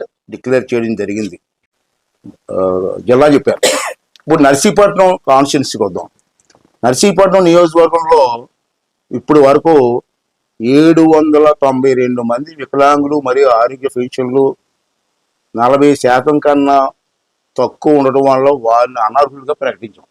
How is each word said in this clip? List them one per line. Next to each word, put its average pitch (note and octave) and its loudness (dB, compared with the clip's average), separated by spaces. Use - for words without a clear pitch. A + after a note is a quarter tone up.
డిక్లేర్ B2 -4
చేయడం A2+ -4
జరిగింది. G2+ -8
ఆ, - -14
జిల్లా C3 2
చెప్పారు. C3 0
ఇప్పుడు D#3+ -2
నర్సీపట్నం F#3 0
కాన్స్టిట్యుయెన్సీకి C3+ 0
వద్దాం. F2 -8
నర్సీపట్నం F#3 2
నియోజకవర్గంలో E3 2
ఇప్పుడు - 0
వరకు C#3 2
ఏడు D#3 2
వందల D#3 2
తొంభై C3+ 0
రెండు B2 -2
మంది C3 -8
వికలాంగులు C#3+ 0
మరియు C3 2
ఆరోగ్య B2+ 0
పెన్షన్లు B2+ -2
నలభై C#3 2
శాతం C3 0
కన్నా C#3 0
తక్కువ D#3 0
ఉండటం C3+ 0
వల్ల C3 2
వారిని A#2+ 0
అనర్హులుగా C3+ -2
ప్రకటించాం. A2+ -10